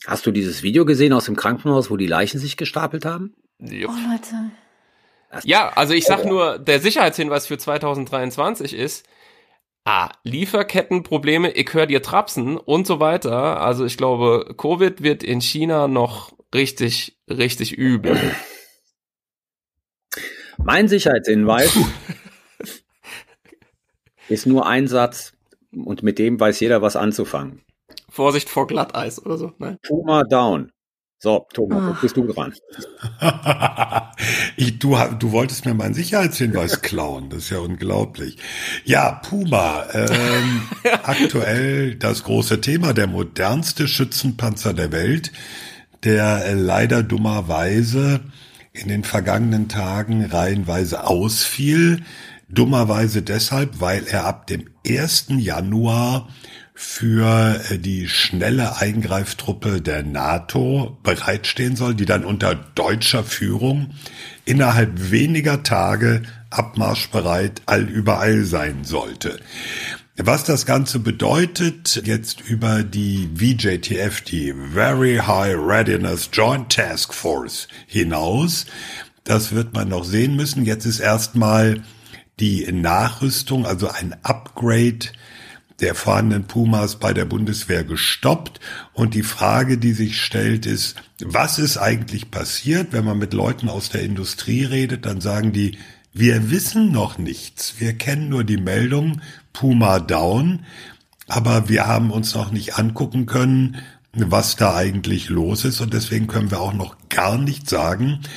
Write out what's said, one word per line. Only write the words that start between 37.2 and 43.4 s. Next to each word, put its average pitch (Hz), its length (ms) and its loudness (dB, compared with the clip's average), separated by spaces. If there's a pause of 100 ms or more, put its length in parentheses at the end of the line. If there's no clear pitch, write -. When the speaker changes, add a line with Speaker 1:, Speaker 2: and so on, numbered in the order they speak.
Speaker 4:
Das 76 140 -10
ist - 80 -10
ja 95 80 -4
unglaublich. 95 800 -4 (460)
Ja, 135 280 2
Puma, 104 840 -2
ähm, 120 680 0 (220)
Speaker 2:
<laughs> 240 200 0
Speaker 4:
aktuell 135 920 0
das 110 280 -2
große 110 360 2
Thema, 151 340 0
der 104 140 2
modernste 101 800 -2